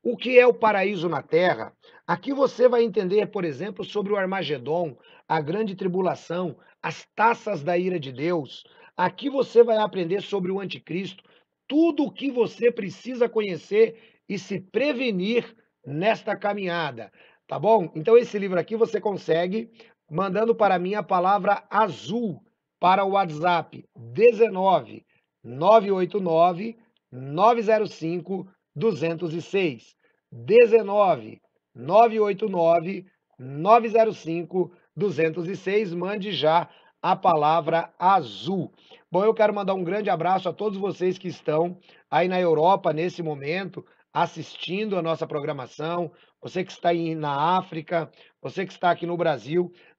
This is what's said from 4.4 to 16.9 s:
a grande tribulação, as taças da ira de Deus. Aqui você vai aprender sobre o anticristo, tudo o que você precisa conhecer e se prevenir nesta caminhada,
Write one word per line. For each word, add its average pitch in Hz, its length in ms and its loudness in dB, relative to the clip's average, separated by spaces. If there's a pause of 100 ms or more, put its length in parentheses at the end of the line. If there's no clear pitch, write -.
a 160 120 0
grande 190 360 -4
tribulação, 180 840 -4 (240)
as 160 240 -10 (100)
taças 202 480 0
da 175 140 0
ira 180 220 -2
de 135 120 -10
Deus. 147 520 -4 (320)
Aqui - 340 -2
você 247 340 4
vai 226 140 2
aprender 190 440 -2
sobre 185 300 -4
o 190 80 -4
anticristo, 185 640 -10 (440)
tudo 311 360 2
o 226 80 -4
que 269 200 -6
você 240 400 0
precisa 233 580 -4
conhecer 208 960 0
e 190 120 -6
se 190 200 -6
prevenir 233 960 -2 (300)
nesta 196 500 -2
caminhada, 170 760 -6 (360)